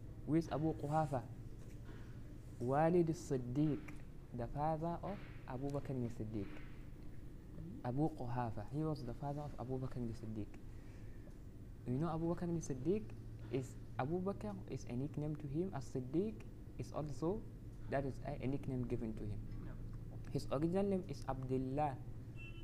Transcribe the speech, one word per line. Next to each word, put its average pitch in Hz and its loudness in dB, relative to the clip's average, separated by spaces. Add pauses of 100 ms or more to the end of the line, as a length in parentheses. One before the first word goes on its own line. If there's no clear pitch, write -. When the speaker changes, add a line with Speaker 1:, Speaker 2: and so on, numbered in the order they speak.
(260)
Speaker 1:
Who 147 6
is 165 6
Abu 156 4
Quhafa? 143 4 (1400)
Walid 160 6
as-Siddiq, 139 4 (600)
the 117 0
father 160 2
of 190 -2 (300)
Abu 135 -2
Bakr 135 0 (120)
as-Siddiq. 110 -2 (1400)
Abu 139 4
Quhafa, 120 0 (100)
he 151 2
was 151 2
the 120 -2
father 143 -2
of 147 -4
Abu 131 0
Bakr 131 -2 (120)
as-Siddiq. 110 -4 (1400)
You 123 2
know 165 2
Abu 165 2
Bakr 175 0 (100)
as-Siddiq 156 2 (480)
is, 131 0 (240)
Abu 156 2
Bakr 202 0 (160)
is 131 -2
a 123 -2
nickname 147 0
to 151 -4
him, 170 0
as-Siddiq 139 2 (440)
is - -4
also, 160 2 (500)
that 139 4
is 131 0 (120)
a, 147 -2
a 117 2
nickname 131 2
given 113 0
to - -4
him. 104 -2 (280)
Speaker 2:
No. - -4 (600)
Speaker 1:
His - 0
original 170 6
name 190 4
is - -4
Abdullah 131 2 (680)